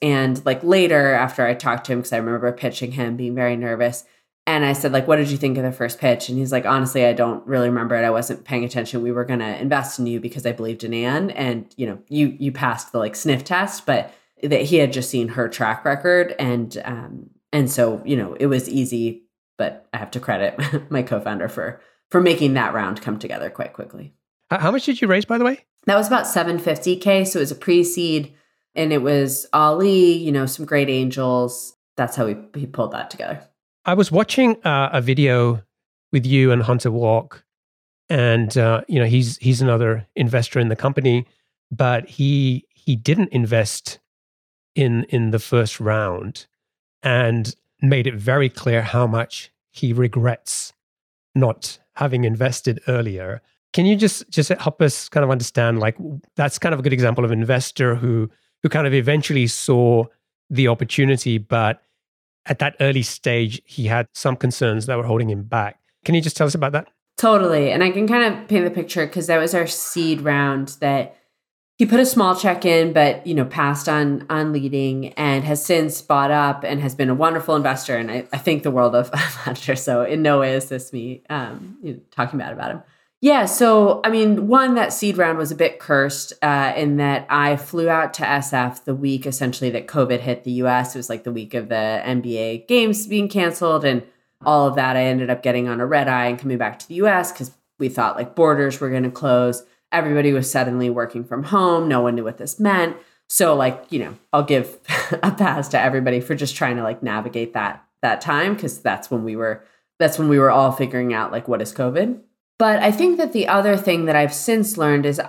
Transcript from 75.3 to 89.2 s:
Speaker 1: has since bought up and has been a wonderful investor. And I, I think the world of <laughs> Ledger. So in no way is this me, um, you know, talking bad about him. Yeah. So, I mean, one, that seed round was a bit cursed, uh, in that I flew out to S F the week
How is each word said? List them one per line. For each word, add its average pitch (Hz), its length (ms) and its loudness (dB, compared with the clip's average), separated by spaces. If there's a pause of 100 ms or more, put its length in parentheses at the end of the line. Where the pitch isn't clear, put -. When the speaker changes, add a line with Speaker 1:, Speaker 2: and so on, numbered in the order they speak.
Speaker 1:
has 147 200 -2
since 160 380 0
bought 139 280 2
up 143 320 2
and 143 160 -4
has 135 160 -4
been 135 140 0
a 127 60 2
wonderful 160 420 0
investor. 135 400 -2
And 113 140 -4
I, 120 240 -6
I - 20 -6
think 147 280 -2
the 151 60 0
world 123 240 2
of 120 160 0 (180)
<laughs> - 180 -10
Ledger. 131 300 -4
So 123 260 -2
in 151 180 -2
no 147 200 4
way 131 140 0
is 135 140 -4
this 131 240 -10
me, 127 380 -10
um, 151 520 -10
you 151 120 -10
know, - 60 -16 (100)
talking 127 280 -4
bad - 140 -8
about - 200 -8
him. - 100 -12 (400)
Yeah. 269 240 4
So, 214 580 4
I 226 60 2
mean, 214 360 2
one, 254 280 4
that 220 180 0
seed 208 240 -2
round 165 220 2
was 156 140 -4
a - 20 -6
bit 160 240 0
cursed, 139 640 0
uh, 139 340 2
in 147 220 0
that 139 320 2
I 143 260 2
flew 165 320 -2
out 160 260 2
to 139 140 -4
S 139 240 0
F 127 320 0
the 135 100 -4
week 135 300 -2